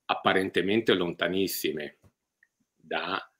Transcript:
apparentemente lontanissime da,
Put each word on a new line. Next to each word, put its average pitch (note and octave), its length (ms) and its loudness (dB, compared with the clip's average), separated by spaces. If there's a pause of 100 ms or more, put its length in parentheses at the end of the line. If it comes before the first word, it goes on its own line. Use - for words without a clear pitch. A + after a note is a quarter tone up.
apparentemente F#2+ 880 2
lontanissime F2 1040 -2 (760)
da, E2 640 -6